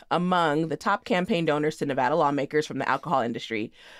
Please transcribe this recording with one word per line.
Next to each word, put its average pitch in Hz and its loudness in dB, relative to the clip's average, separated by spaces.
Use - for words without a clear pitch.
among 165 2
the - -4
top 208 -2
campaign 180 0
donors 151 0
to 156 -2
Nevada 135 0
lawmakers 147 2
from 127 -8
the 135 -4
alcohol 139 0
industry, 113 -6